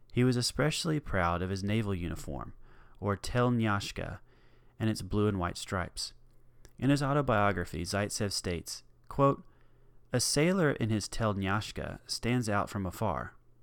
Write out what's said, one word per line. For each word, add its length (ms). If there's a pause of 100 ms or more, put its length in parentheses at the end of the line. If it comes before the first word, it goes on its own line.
(120)
He 120
was 120
especially 640
proud 400
of 80
his 160
naval 300
uniform, 580 (480)
or 160
telnyashka, 1000 (600)
and 100
its 120
blue 260
and 100
white 180
stripes. 560 (680)
In 100
his 100
autobiography, 840
Zaitsev 480
states, 500 (260)
quote, 360 (680)
"A 60
sailor 540
in 180
his 180
telnyashka 1000
stands 400
out 200
from 160
afar. 520 (260)